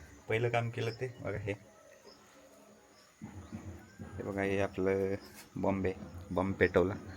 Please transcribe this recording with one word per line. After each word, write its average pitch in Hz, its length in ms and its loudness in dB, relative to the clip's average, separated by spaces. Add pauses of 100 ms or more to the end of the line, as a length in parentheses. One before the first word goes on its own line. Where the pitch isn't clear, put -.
(280)
पहिलं 113 200 2
काम 117 220 2
केलं 113 200 -2
ते 123 300 -6
बघा 101 180 -4
हे. 101 140 -4 (2500)
हे - 200 -10
बघा, 98 200 -2
हे 98 180 2
आपलं 98 540 2 (420)
बॉम्ब 95 300 2
आहे, 92 80 2 (360)
बॉम्ब 92 240 2
पेटवला. 92 400 6 (220)